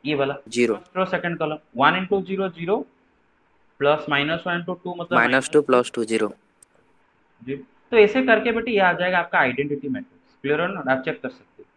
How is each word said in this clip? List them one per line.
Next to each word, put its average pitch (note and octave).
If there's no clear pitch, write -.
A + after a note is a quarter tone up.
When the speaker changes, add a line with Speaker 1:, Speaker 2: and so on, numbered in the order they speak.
Speaker 1:
ये D3
वाला C#3
Speaker 2:
ज़ीरो। A2+
Speaker 1:
First -
row, F#3
second F3
column, D#3
One E3+
into F#3+
zero F#3+
zero, E3+
Plus D3
minus D3+
one F3
into F3
two, F3+
मतलब F3
Speaker 2:
माइनस B2
टू, D3+
प्लस B2
टू, A#2
ज़ीरो। G#2+
Speaker 1:
जी, C3+
तो -
ऐसे G#3+
करके A#3
बेटे A3+
ये G3+
आ F3+
जाएगा F3+
आपका E3+
identity C#3+
matrix। -
Clear D3
or F3
not? C#3+
आप C3
check D#3+
कर B2+
सकते -
हो। -